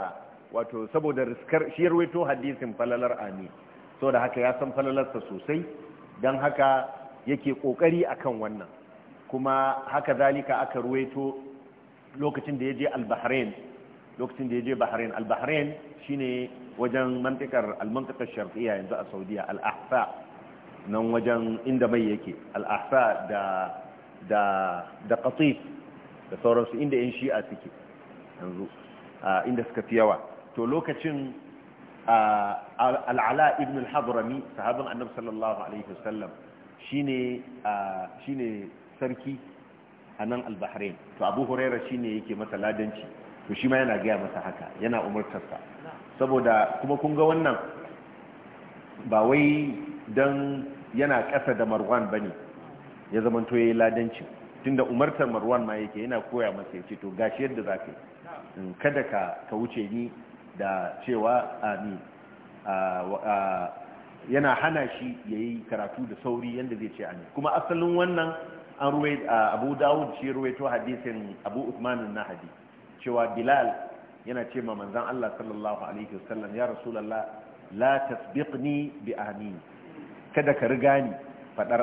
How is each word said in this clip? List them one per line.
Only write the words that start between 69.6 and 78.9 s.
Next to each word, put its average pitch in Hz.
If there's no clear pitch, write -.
Dawud 147
shi 131
ya 135
ruwaito 131
hadisin 113
Abu 113
Uthman 123
an-Nahdi, 104
cewa 120
Bilal 123
yana 120
ce 127
ma 113
manzon 101
Allah 120
sallallahu 107
alaihi 104
wasallam, 104
"Ya 123
Rasulallah, 110
la 131
tasbiqni 143